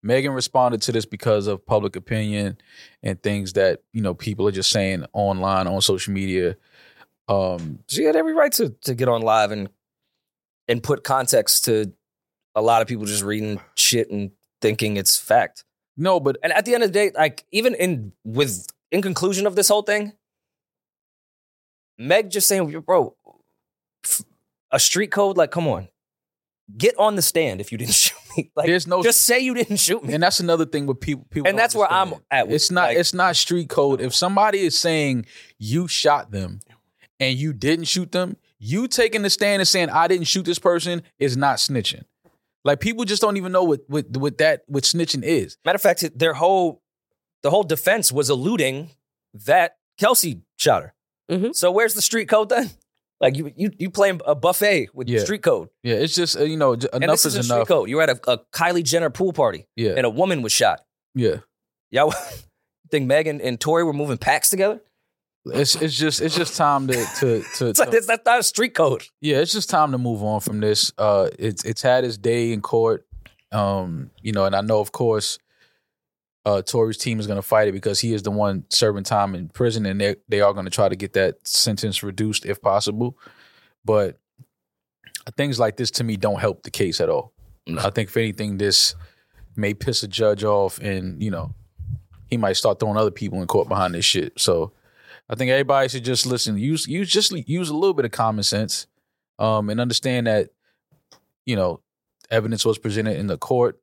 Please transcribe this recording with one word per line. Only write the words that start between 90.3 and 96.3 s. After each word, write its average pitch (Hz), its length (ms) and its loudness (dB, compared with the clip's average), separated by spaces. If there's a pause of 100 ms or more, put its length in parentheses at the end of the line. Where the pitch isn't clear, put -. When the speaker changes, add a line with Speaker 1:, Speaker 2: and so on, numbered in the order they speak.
Speaker 1:
off, 101 340 0
and, 92 440 -6
you 107 80 -2
know, 82 240 -6 (720)
he 123 80 -4
might 101 200 2
start 104 240 2
throwing 107 160 0
other 107 140 2
people 95 300 -6
in 90 60 -6
court 92 220 0
behind 92 260 0
this 85 100 -4
shit. - 360 -2
So 85 320 0 (560)
I - 60 -4
think 127 160 -2
everybody 135 380 4
should 120 160 -8
just 123 220 0
listen. 120 300 -2